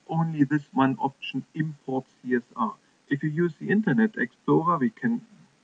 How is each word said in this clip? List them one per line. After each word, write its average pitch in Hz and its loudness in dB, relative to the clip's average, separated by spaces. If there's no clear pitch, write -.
only 160 0
this 143 0
one 135 2
option, - -6
Import 143 -4
C 123 0
S 120 0
R. 117 -2
If 143 -2
you 160 -2
use 165 0
the 151 -6
Internet 143 2
Explorer, 156 0
we 123 0
can, 120 -4